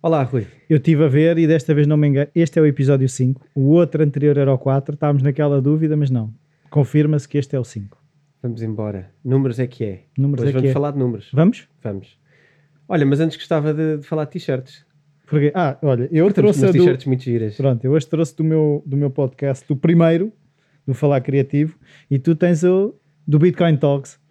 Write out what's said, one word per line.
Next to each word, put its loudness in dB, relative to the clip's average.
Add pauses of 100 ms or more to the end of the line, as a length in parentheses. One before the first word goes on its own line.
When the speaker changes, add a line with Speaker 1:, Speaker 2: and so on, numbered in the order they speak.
Speaker 1:
Olá, 0
Rui. -4 (220)
Speaker 2:
Eu 4
tive 2
a 2
ver 2
e 2
desta 2
vez 2
não 2
me 2
engano. 0
Este 0
é 4
o 6
episódio 2
cinco. -4
O 0
outro 2
anterior 2
era 2
o 0
quatro. -2
Estávamos 0
naquela 0
dúvida, 0
mas 0
não. -4 (380)
Confirma-se 0
que -4
este -6
é -2
o -4
cinco. -16 (400)
Speaker 1:
Vamos -8
embora. -8 (140)
Números -2
é -2
que -8
é. -10 (160)
Speaker 2:
Números -2
Speaker 1:
Hoje 0
Speaker 2:
é -4
Speaker 1:
vamos 0
Speaker 2:
que 2
é. -2
Speaker 1:
falar -2
de -6
números. -4
Speaker 2:
Vamos? 0 (160)
Speaker 1:
Vamos. -10 (680)
Olha, 0
mas 0
antes -2
gostava -2
de, -4
de -14
falar -4
de -16
t-shirts. -8 (420)
Speaker 2:
Porquê? 0
Ah, -2
olha, 0 (100)
eu 2
Speaker 1:
Porque 2
temos -
Speaker 2:
trouxe 2
a 4
Speaker 1:
umas 4
Speaker 2:
do 4
Speaker 1:
t-shirts 2
muito 0
giras. -4
Speaker 2:
Pronto, 0
eu 0
hoje 0
trouxe -4
do -2
meu, 0
do -8
meu 0
podcast, -4
do -2
primeiro, 2 (560)
do -4
Falar 0
Criativo, -2 (320)
e 0
tu 0
tens 0
o 0 (320)
do 2
Bitcoin 2
Talks. -2 (100)